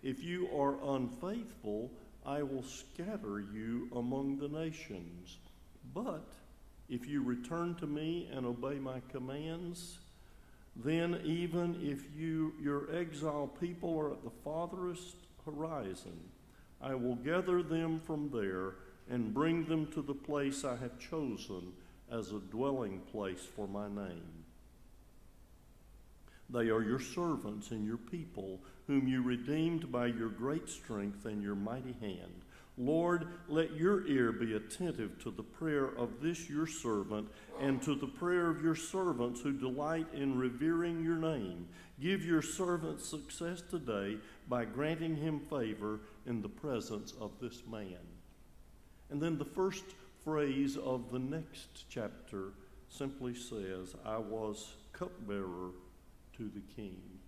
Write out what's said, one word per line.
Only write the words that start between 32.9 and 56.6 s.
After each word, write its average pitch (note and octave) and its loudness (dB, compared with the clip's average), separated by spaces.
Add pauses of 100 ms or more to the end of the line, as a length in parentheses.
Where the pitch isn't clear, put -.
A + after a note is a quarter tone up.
let D#3 4
your F#3+ 8
ear B2+ 8
be A2 2
attentive A2 0
to A#2 0
the G#2+ -6
prayer D3 2
of B2 -2
this E3 0
your D3+ 0
servant G#2+ 2 (280)
and C3+ 4
to D3+ 4
the C3+ -2
prayer F3 4
of D3+ 2
your D#3+ 6
servants B2 2
who C#3 2
delight D3 2
in C#3 4
revering E3 4
your E3 4
name. G2+ 0 (320)
Give F3+ 4
your D#3+ 8
servant E3+ 0
success E3+ -4
today A2 0 (300)
by A#2+ 2
granting D#3 0
him D3+ 0
favor G#2+ 0 (240)
in A#2+ 0
the G#2 -2
presence A2 -2
of G#2+ -6
this - -8
man." F#2 -8 (1040)
And C#3+ -2
then D#3+ 2
the C#3+ 0
first F#3+ 0 (400)
phrase C#3 4
of B2 0
the B2 0
next - -6
chapter G2+ -4 (340)
simply C3+ -4
says, F#2+ -6
"I A2 0
was G#2+ -2 (180)
cupbearer F#2+ -4 (600)
to A2+ -4
the G2+ -8